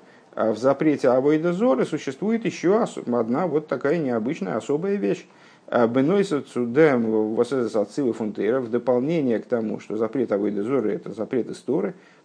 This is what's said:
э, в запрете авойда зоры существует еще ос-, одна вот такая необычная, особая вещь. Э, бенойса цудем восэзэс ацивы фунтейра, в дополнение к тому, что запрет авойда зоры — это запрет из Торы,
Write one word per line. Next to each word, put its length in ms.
э, 160
в 60
запрете 520
авойда 440
зоры 320
существует 600
еще 380
ос-, 160
одна 300
вот 200
такая 300
необычная, 600
особая 380
вещь. 300
Э, 200
бенойса 560
цудем 880
восэзэс 420
ацивы 380
фунтейра, 460
в 100
дополнение 680
к 60
тому, 340
что 180
запрет 340
авойда 300
зоры — 320
это 200
запрет 360
из 80
Торы, 380